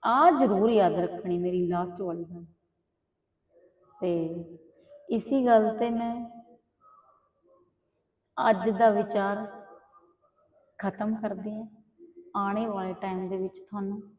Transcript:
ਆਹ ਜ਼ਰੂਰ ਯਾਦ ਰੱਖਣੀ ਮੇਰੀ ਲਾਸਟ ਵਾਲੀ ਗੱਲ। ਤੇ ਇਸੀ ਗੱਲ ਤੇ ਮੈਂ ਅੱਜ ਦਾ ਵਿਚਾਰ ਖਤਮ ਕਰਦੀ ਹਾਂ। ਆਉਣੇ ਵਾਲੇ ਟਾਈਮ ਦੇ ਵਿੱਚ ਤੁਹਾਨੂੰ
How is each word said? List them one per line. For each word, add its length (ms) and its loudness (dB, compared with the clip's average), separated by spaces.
ਆਹ 340 6
ਜ਼ਰੂਰ 320 4
ਯਾਦ 220 6
ਰੱਖਣੀ 460 -2
ਮੇਰੀ 280 0
ਲਾਸਟ 340 -4
ਵਾਲੀ 240 -6
ਗੱਲ। 200 -14
ਤੇ 440 -2
ਇਸੀ 360 0
ਗੱਲ 320 6
ਤੇ 120 0
ਮੈਂ 400 -6
ਅੱਜ 200 2
ਦਾ 200 4
ਵਿਚਾਰ 560 -2
ਖਤਮ 360 -4
ਕਰਦੀ 420 -8
ਹਾਂ। 100 -12
ਆਉਣੇ 300 -2
ਵਾਲੇ 280 -4
ਟਾਈਮ 340 -6
ਦੇ 80 -4
ਵਿੱਚ 240 -6
ਤੁਹਾਨੂੰ 400 -6